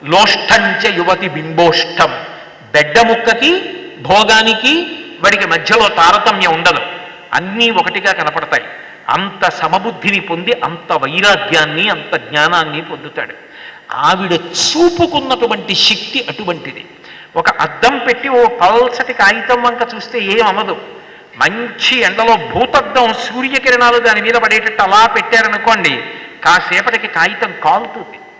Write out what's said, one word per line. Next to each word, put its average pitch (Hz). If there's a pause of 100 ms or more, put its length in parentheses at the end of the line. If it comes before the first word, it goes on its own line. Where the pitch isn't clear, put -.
లోష్టంచ 202
యువతి 180
బింబోష్టం, 160 (480)
బెడ్డ 151
ముక్కకి 233 (400)
భోగానికి 220 (420)
వాడికి 196
మధ్యలో 202
తారతమ్యం 190
ఉండదు, 170 (520)
అన్నీ 196
ఒకటిగా 190
కనపడతాయి. 151 (460)
అంత 180
సమబుద్ధిని 196
పొంది 170 (100)
అంత 165
వైరాగ్యాన్ని 160
అంత 165
జ్ఞానాన్ని 156
పొందుతాడు. 151 (420)
ఆవిడ 175
చూపుకున్నటువంటి 302
శక్తి -
అటువంటిది. 165 (500)
ఒక 165
అద్దం 233
పెట్టి 240
ఓ 240
పల్చటి 240
కాగితం 226
వంక 240 (160)
చూస్తే 220
ఏం 208
అమ్మదు. 196 (560)
మంచి 220
ఎండలో 226
భూతద్దం 247
సూర్యకిరణాలు 247
దాని 220
మీద 226
పడేటట్టు 220
అలా 208
పెట్టారనుకోండి, 214 (400)
కాసేపటికి 190
కాగితం 190 (100)
కాలుతుంది. 202 (200)